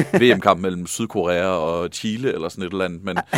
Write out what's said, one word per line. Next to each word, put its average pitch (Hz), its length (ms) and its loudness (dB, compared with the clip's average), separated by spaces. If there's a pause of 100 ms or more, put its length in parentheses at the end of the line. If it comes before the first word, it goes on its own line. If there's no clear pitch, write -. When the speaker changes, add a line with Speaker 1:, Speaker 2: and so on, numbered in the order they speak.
Speaker 1:
<laughs> 175 200 2
Speaker 2:
V 120 160 8
M-kamp 92 240 4
mellem 90 260 -4
Sydkorea 90 600 0
og 85 460 0
Chile, 113 400 -4
eller 80 160 -4
sådan 95 160 -8
et 87 80 -6
eller 95 120 -2
andet. 87 200 -6
Men 92 140 -4 (200)